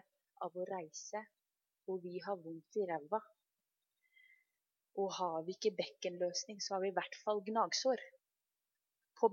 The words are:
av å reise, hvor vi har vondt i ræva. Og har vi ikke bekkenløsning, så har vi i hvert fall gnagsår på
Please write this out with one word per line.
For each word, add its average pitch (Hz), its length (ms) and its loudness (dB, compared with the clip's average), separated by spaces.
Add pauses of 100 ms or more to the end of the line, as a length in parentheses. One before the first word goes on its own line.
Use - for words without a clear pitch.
(420)
av 175 160 -6
å 180 80 -2
reise, 190 560 -6 (680)
hvor 190 140 -2
vi 175 140 -6 (100)
har 196 160 0
vondt 165 400 -6
i 190 80 2
ræva. 160 300 0 (1800)
Og 196 240 2
har 165 260 0
vi 185 80 -4
ikke 202 240 0
bekkenløsning, 180 800 -2
så 196 160 -4
har 190 80 2
vi 196 80 2
i 185 80 0
hvert - 240 -4
fall 208 240 0
gnagsår 220 560 2 (1200)
på 226 120 10